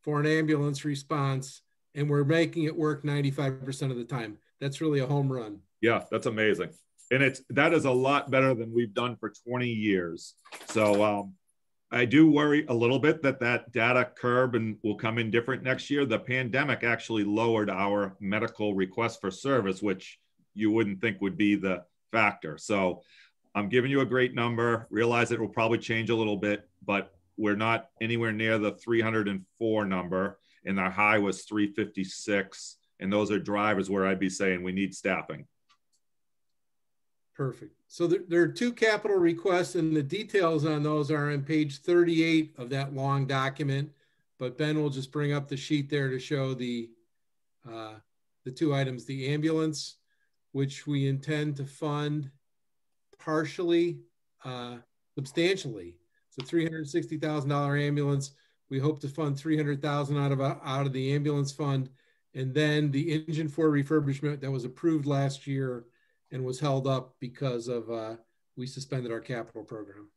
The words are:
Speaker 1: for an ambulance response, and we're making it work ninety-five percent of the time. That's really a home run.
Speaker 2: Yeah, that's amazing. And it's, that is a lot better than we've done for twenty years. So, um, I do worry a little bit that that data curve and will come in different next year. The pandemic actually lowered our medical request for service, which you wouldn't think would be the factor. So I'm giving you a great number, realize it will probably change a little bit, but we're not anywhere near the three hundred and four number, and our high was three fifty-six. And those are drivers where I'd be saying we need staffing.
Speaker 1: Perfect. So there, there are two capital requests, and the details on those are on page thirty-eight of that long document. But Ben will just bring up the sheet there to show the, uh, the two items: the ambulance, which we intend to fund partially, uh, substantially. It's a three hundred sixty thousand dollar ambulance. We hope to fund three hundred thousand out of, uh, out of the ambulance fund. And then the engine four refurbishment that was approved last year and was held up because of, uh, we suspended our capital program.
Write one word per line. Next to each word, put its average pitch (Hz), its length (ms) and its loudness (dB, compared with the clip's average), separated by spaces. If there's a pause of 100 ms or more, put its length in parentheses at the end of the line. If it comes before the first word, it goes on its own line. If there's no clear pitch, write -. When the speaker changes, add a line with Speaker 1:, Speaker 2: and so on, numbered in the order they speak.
Speaker 1:
for 147 180 0
an 147 60 2
ambulance 151 580 2
response, 139 760 -4 (340)
and 147 140 -2
we're 143 160 4
making 165 400 2
it 151 120 -2
work 151 280 0
ninety-five 139 600 0
percent 135 280 -4
of 120 60 -4
the 120 60 -6
time. 110 340 -6 (220)
That's 139 200 -6
really 151 200 2
a 127 60 0
home 139 240 2
run. 107 300 -6 (220)
Speaker 2:
Yeah, 110 280 4
that's 110 160 -2
amazing. 104 440 2 (400)
And 135 120 6
it's, 135 280 2
that 151 240 4
is 156 100 4
a 135 60 4
lot 131 400 2
better 131 240 4
than 113 180 -6
we've 113 220 0
done 120 220 -2
for 107 140 -6 (160)
twenty 123 220 -2
years. 95 680 0 (320)
So, 104 380 4
um, 101 300 -2 (560)
I 123 140 4
do 147 260 8
worry 147 360 4
a 123 80 0
little 120 240 4
bit 160 240 4
that 131 180 2
that 120 320 0
data 120 320 4 (120)
curve 123 380 2
and 110 280 -2
will 107 140 0
come 113 220 -2
in 113 120 -2
different 117 320 0
next 131 280 -2
year. 143 160 2
The 110 120 0
pandemic 127 680 -2
actually 113 400 0
lowered 107 440 2
our 98 520 0
medical 104 540 -2
request 98 460 -2
for 95 100 -4
service, 98 520 -2
which 95 360 -4 (360)
you 107 160 0
wouldn't 104 300 0
think 110 200 -2
would 95 160 -2
be 104 200 4
the 92 280 -2 (280)
factor. 101 460 0
So 95 440 0 (520)
I'm 101 140 -2
giving 123 220 2
you 139 100 2
a 135 60 2
great 127 280 0
number, 117 560 0
realize 117 400 2
it 117 80 0
will 110 100 -2
probably 113 300 2
change 113 320 -2
a 117 60 2
little 107 200 0
bit, 104 320 -2 (160)
but 101 300 -2 (220)
we're 104 180 2
not 113 360 0 (100)
anywhere 117 320 0
near 110 260 0
the 104 140 0
three 117 280 0
hundred 110 280 0
and 95 160 -4 (140)
four 110 260 0
number, 92 540 -2 (260)
and 98 160 -2
our 92 100 0
high 104 280 4
was 98 260 0
three 104 280 0
fifty-six. 98 1040 -4 (200)
And 95 140 -4
those 104 180 2
are 104 80 2
drivers 101 520 0
where 95 160 2
I'd 95 140 0
be 95 100 0
saying 92 320 -2
we 92 100 -4
need 95 220 -4
staffing. 80 520 -4 (1900)
Speaker 1:
Perfect. 123 400 -8 (140)
So 170 180 -2
there, 180 220 2
there 170 140 4
are 156 60 4
two 240 240 -2
capital 214 440 2
requests, 175 580 2
and 160 220 2
the 147 80 2
details 170 600 0
on 151 200 0
those 151 260 0
are 147 220 0
on 139 100 -2
page 151 360 0
thirty-eight 165 800 4
of 123 140 -10
that 139 240 -4
long 135 320 0
document. 139 640 -2 (480)
But 123 180 -6
Ben 151 240 0
will 147 100 0
just 135 200 -8
bring 147 220 -2
up 143 160 -2
the 139 80 -6
sheet 143 340 -2
there 139 200 0
to 127 100 -4
show 135 340 -2
the, 120 360 -6 (800)
uh, 110 260 -12 (500)
the 131 80 -10
two 147 200 0
items: 131 320 -2
the 135 280 -4
ambulance, 156 640 -2 (560)
which 135 340 -4
we 139 220 0
intend 147 480 -2
to 139 80 -6
fund 147 640 -4 (880)
partially, 170 800 0 (460)
uh, 123 320 -10 (400)
substantially. 139 800 -2 (320)
It's - 100 -16
a 131 80 -10
three 165 160 0
hundred 160 260 -4
sixty 160 300 -4
thousand 151 320 -2
dollar 143 260 0
ambulance. 143 540 0 (400)
We 131 80 -4
hope 147 220 0
to 139 80 -8
fund 143 280 -2
three 156 200 -2
hundred 147 260 -2
thousand 143 360 0
out 143 120 2
of, 135 100 0
uh, 147 240 0
out 139 220 -2
of 131 60 -2
the 131 220 -2
ambulance 143 360 0
fund. 135 400 -2 (460)
And 131 180 -4
then 151 380 2
the 156 340 0
engine 160 220 -2
four 156 220 2
refurbishment 143 720 0
that 135 100 -6
was 127 140 -4
approved 151 420 -2
last 139 420 0
year 131 380 -4 (460)
and 131 120 -6
was 127 140 -6
held 135 300 0
up 131 320 -4
because 123 480 -6
of, 117 200 -6
uh, 113 280 -8 (400)
we 127 100 -8
suspended 127 460 -6
our 113 80 -4
capital 117 420 -8
program. 104 540 -14